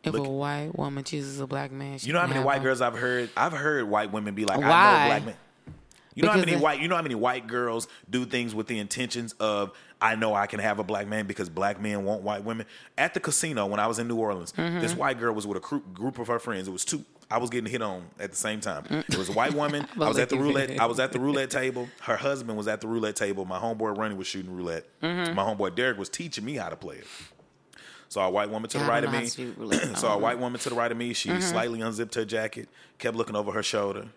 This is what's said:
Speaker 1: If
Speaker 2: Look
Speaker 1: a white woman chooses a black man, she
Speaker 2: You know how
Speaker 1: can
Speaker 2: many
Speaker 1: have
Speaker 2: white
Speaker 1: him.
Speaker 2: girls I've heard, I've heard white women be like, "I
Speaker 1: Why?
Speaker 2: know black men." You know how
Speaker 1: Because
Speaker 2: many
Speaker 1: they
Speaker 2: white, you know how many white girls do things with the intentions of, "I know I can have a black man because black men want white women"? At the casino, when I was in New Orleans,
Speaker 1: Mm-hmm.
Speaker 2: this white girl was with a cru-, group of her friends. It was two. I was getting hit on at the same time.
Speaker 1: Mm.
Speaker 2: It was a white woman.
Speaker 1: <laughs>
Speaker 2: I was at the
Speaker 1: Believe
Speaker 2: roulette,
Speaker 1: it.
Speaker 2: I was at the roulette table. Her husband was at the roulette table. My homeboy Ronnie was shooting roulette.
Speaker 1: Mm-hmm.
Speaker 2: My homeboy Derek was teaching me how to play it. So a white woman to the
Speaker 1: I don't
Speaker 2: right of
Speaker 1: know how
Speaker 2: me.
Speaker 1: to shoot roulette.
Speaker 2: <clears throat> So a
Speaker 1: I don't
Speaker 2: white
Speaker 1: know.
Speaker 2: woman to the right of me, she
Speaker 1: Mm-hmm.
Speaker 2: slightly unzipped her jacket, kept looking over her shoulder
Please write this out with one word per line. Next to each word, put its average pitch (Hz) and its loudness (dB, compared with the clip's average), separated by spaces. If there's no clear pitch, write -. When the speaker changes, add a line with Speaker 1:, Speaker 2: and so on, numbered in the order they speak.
Speaker 1:
If 156 0
Speaker 2:
Look 143 0
Speaker 1:
a 139 -4
white 147 -2
woman 139 -4
chooses 139 -6
a 139 -6
black 135 -4
man, 139 -10
she 113 -8
Speaker 2:
You 147 0
know 170 4
how 175 6
Speaker 1:
can 175 0
Speaker 2:
many 135 2
Speaker 1:
have 131 0
Speaker 2:
white 139 4
Speaker 1:
him. 139 -2
Speaker 2:
girls 131 4
I've 120 2
heard, 123 0
I've 151 4
heard 143 0
white 104 2
women 104 -4
be 107 0
like, 101 4
"I 143 6
Speaker 1:
Why? 185 10
Speaker 2:
know 143 6
black - 2
men." 110 -8
You 127 4
know 202 6
how 214 6
Speaker 1:
Because 185 8
Speaker 2:
many 160 4
Speaker 1:
they 143 4
Speaker 2:
white, 147 4
you 156 0
know 180 2
how 170 2
many 139 -2
white 123 2
girls 117 0
do 127 0
things 120 -2
with 110 -2
the 117 -2
intentions 117 -4
of, 101 2
"I 110 4
know 110 2
I 101 4
can 104 -4
have 104 2
a 107 -2
black 101 -2
man 107 -2
because 95 -4
black 92 -2
men 104 -2
want 101 -2
white 104 -4
women"? 113 -6
At 160 0
the - -2
casino, 147 0
when 104 0
I 104 4
was 113 0
in 117 -2
New 120 0
Orleans, 101 -2
Speaker 1:
Mm-hmm. 170 -2
Speaker 2:
this 170 0
white 135 -2
girl 117 0
was 107 -4
with 101 -4
a 92 -4
cru-, - -6
group 120 -4
of 117 -6
her 117 0
friends. 95 -6
It 95 -6
was 92 -4
two. - -4
I 113 2
was 123 0
getting 113 -2
hit 120 -2
on 92 -4
at 98 -6
the - -6
same 107 -2
time. 82 -4
Speaker 1:
Mm. 151 -2
Speaker 2:
It - 0
was 92 -2
a 101 -4
white 123 2
woman. 147 0
Speaker 1:
<laughs> - -8
Speaker 2:
I 156 4
was 110 4
at 123 2
the 139 2
Speaker 1:
Believe 139 2
Speaker 2:
roulette, 135 2
Speaker 1:
it. 135 -2
Speaker 2:
I 117 8
was 117 2
at 131 2
the 131 -2
roulette 135 0
table. 123 -2
Her 117 2
husband 123 -2
was 104 -2
at 107 -2
the 113 -6
roulette 110 0
table. 98 0
My 92 -6
homeboy 110 -2
Ronnie 107 -2
was 95 -8
shooting 92 -8
roulette. 85 -4
Speaker 1:
Mm-hmm. 175 -2
Speaker 2:
My 135 2
homeboy 98 0
Derek 120 2
was 95 -6
teaching 156 -8
me 143 -6
how 95 -6
to 80 -8
play - -12
it. - -18
So 101 0
a 92 4
white 101 2
woman 110 -6
to - -4
the 143 0
Speaker 1:
I - 2
don't 117 4
Speaker 2:
right 120 4
of 117 0
Speaker 1:
know - 0
how 120 -2
Speaker 2:
me. 120 -4
Speaker 1:
to 123 -6
shoot 123 -8
roulette. 110 -2
Speaker 2:
<clears throat> - -
So 123 2
a 107 6
Speaker 1:
I - 4
don't 104 2
Speaker 2:
white 117 2
Speaker 1:
know. 123 -2
Speaker 2:
woman 123 -4
to - -2
the 120 -2
right 117 2
of 117 -2
me, 120 -2
she - -2
Speaker 1:
Mm-hmm. 180 2
Speaker 2:
slightly 120 0
unzipped 113 -4
her 113 0
jacket, 110 -4
kept 113 -2
looking 113 -2
over 104 0
her 104 0
shoulder 101 0